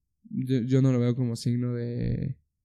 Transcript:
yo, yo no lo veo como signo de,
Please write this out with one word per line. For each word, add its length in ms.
yo, 320
yo 200
no 100
lo 80
veo 160
como 200
signo 380
de, 640